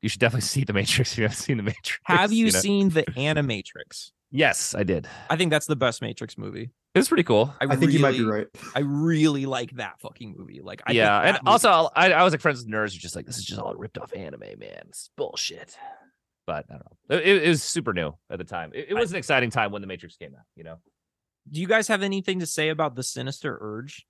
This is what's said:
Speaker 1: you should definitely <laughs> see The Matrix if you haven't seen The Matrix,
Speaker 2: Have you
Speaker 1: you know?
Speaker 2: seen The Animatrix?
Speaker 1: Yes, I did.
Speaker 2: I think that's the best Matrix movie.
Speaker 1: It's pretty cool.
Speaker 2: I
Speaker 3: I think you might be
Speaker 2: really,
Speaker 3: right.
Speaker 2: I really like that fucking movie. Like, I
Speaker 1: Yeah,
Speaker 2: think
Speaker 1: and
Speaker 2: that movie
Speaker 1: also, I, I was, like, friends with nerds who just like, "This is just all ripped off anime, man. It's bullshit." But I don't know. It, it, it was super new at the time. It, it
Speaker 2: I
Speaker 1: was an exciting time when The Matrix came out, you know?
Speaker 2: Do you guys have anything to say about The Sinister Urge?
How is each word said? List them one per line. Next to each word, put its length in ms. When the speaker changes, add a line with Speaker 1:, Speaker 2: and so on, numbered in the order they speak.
Speaker 1:
you 80
should 100
definitely 220
<laughs> 60
see 160
The 100
Matrix 400
if 60
you 60
haven't 120
seen 200
The 60
Matrix, 420
Speaker 2:
Have 260
you 160
Speaker 1:
you 40
know? 80
Speaker 2:
seen 300
The 140
Animatrix? 1080
Speaker 1:
Yes, 440
I 80
did. 240
Speaker 2:
I 80
think 140
that's 160
the 80
best 260
Matrix 360
movie. 340
Speaker 1:
It's 140
pretty 140
cool. 380
Speaker 2:
I 40
Speaker 3:
I 100
think 160
you 80
might 140
be 100
Speaker 2:
really, 80
Speaker 3:
right. 160
Speaker 2:
I 60
really 680
like 260
that 280
fucking 380
movie. 260
Like, 240
I 60
Speaker 1:
Yeah, 260
Speaker 2:
think 80
Speaker 1:
and 80
Speaker 2:
that 80
movie 80
Speaker 1:
also, 440
I, 180
I 100
was, 100
like, 80
friends 220
with 100
nerds 200
who 60
just 180
like, 80
"This 120
is 60
just 160
all 160
ripped 220
off 180
anime, 240
man. 300
It's 300
bullshit." 600
But 220
I 40
don't 100
know. 80
It, 100
it, 160
it 60
was 140
super 300
new 200
at 80
the 80
time. 280
It, 180
it 40
Speaker 2:
I 40
Speaker 1:
was 120
an 60
exciting 320
time 220
when 100
The 60
Matrix 280
came 200
out, 100
you 80
know? 140
Speaker 2:
Do 80
you 80
guys 220
have 120
anything 380
to 60
say 240
about 260
The 80
Sinister 580
Urge? 480